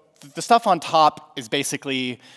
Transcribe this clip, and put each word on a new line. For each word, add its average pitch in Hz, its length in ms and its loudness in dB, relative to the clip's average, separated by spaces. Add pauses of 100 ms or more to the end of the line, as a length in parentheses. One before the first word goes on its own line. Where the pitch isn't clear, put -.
(200)
th-, 143 140 -20
the - 80 -10
stuff 233 240 2
on 180 140 2
top - 580 0
is 117 100 -12
basically 135 720 -6 (160)